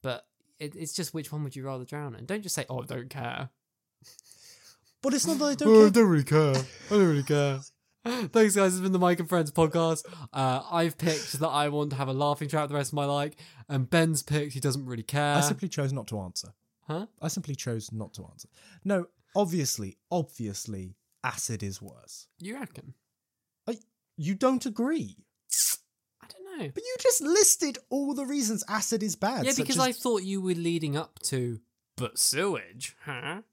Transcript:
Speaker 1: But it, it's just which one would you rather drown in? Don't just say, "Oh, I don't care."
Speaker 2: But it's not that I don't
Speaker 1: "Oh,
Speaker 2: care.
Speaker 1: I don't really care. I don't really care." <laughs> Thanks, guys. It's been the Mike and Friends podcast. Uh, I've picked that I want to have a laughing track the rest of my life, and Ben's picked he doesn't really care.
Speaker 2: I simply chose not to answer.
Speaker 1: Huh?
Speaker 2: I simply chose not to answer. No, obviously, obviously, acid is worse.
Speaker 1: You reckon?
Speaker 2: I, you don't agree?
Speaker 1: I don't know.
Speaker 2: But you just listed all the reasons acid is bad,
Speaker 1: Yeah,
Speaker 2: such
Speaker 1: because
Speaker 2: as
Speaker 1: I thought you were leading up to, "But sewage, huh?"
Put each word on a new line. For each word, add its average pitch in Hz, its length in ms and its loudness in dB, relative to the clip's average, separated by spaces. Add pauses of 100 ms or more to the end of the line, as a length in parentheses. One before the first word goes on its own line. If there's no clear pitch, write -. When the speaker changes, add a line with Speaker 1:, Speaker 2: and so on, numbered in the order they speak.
Speaker 1:
But 127 240 -6 (320)
it, 147 180 -12
it's 160 180 -10
just 170 180 -6
which 151 200 -8
one 151 120 -4
would 135 100 -8
you 135 120 -10
rather 131 180 -6
drown 147 300 -8
in? 117 100 -14
Don't 208 180 -6
just 185 120 -6
say, 143 160 -4
"Oh, 127 120 -6
I 113 40 -10
don't 127 240 -10
care." 127 400 -8 (1500)
Speaker 2:
But 269 120 2
it's 277 120 0
not 320 120 0
that 294 60 0
I 285 100 2
don't 202 140 2
Speaker 1:
"Oh, 220 100 10
Speaker 2:
care. 214 80 12
Speaker 1:
I 202 40 10
don't 214 180 8
really 151 160 4
care. 147 320 4
I - 340 -6
don't 202 180 6
really 143 140 2
care." 143 380 0 (440)
<laughs> 233 240 -4
Thanks, 214 280 6
guys. 190 180 4
It's 185 80 -4
been 190 100 0
the 185 60 2
Mike 180 220 4
and 165 80 -4
Friends 165 220 2
podcast. 165 540 2 (280)
Uh, 131 380 0
I've 170 260 0
picked 156 440 -2
that 160 80 0
I 147 200 2
want 147 220 -2
to 139 60 -4
have 131 120 -2
a 131 40 -2
laughing 147 360 0
track 151 200 0
the 147 60 -6
rest 143 160 -2
of - 40 -8
my 143 100 0
life, 143 300 -2 (340)
and 135 220 -2
Ben's 165 320 4
picked 147 320 -2
he 135 60 -6
doesn't 135 260 -2
really 117 160 -8
care. 147 340 0
Speaker 2:
I 143 40 4
simply 147 280 0
chose 139 240 -2
not 127 160 -6
to 107 120 -6
answer. - 340 -10 (320)
Speaker 1:
Huh? 175 200 -6 (140)
Speaker 2:
I 160 80 -2
simply 151 260 -6
chose 113 380 -6
not 110 220 -8
to 92 100 -12
answer. - 240 -20 (360)
No, 190 220 0 (300)
obviously, 160 640 0 (120)
obviously, 104 840 -6 (260)
acid 117 400 -6
is 98 200 -8
worse. - 460 -20 (100)
Speaker 1:
You 196 160 -10
reckon? 240 400 -14 (720)
Speaker 2:
I, 226 100 -6 (400)
you 165 180 -2
don't 254 300 2
agree? 240 540 -4 (1040)
Speaker 1:
I - 100 -20
don't 381 260 -16
know. 156 140 -8
Speaker 2:
But 427 100 -10
you 508 160 -8
just 494 220 4
listed 320 560 4 (140)
all 277 240 -2
the 277 100 -4
reasons 247 440 -2
acid 208 340 -2
is 202 140 -4
bad, 233 280 -2
Speaker 1:
Yeah, 262 60 2
Speaker 2:
such 262 140 0
Speaker 1:
because 269 120 -2
Speaker 2:
as 269 60 2
Speaker 1:
I 254 100 2
thought 233 300 -2
you 190 180 -4
were 185 140 0
leading 170 420 0
up 151 280 -6
to, 120 360 -4 (380)
"But 123 200 -6
sewage, 127 840 -2
huh?" 151 380 -8 (100)